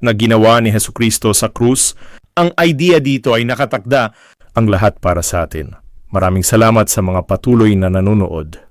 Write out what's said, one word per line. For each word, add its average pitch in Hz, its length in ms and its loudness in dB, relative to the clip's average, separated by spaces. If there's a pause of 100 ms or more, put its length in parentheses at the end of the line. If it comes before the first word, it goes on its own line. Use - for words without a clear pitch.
na 117 80 0
ginawa 113 480 4
ni 113 80 0
Jesucristo 107 640 -2
sa 110 160 -2
krus. - 480 -2 (400)
Ang 175 240 0
idea 165 400 2
dito 135 320 -2
ay 113 80 0
nakatakda, 123 720 -2 (400)
ang 117 160 2
lahat 101 320 0
para 87 240 -2
sa 85 240 -4
atin. 78 240 -10 (400)
Maraming 92 320 0
salamat 113 400 2
sa - 160 -4
mga 92 240 -4
patuloy 110 480 2
na 95 160 0
nanonood. 92 800 -2